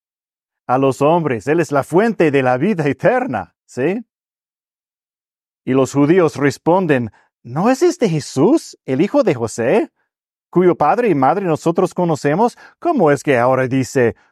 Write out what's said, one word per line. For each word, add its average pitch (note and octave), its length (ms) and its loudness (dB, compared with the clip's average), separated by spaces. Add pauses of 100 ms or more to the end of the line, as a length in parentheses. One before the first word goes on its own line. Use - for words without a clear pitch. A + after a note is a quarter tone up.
(680)
a B2+ 120 0
los C3+ 240 0
hombres. D3 460 0
Él D#3+ 120 0
es D#3 100 -4
la C#3+ 120 0
fuente F3+ 480 0
de C3+ 120 2
la B2+ 140 0
vida E3 320 -2
eterna. E3 680 -2 (120)
¿Sí? G3+ 400 -4 (1600)
Y B2 80 -2
los C3 180 0
judíos D3 440 2
responden, C#3+ 720 0 (320)
"¿No D3 260 -4
es C4 140 0
este E4 260 0
Jesús, E3 800 -2
el C3+ 160 -2
hijo C#4 200 0
de G3+ 120 0
José, A#2+ 580 -2 (580)
cuyo F3 260 2
padre G3 320 0
y F3+ 60 2
madre D3+ 320 0
nosotros E3 480 -2
conocemos? E3+ 640 -2 (200)
¿Cómo B3 320 2
es C#3 120 0
que C3+ 160 0
ahora C3 300 0
dice, B2 480 0 (160)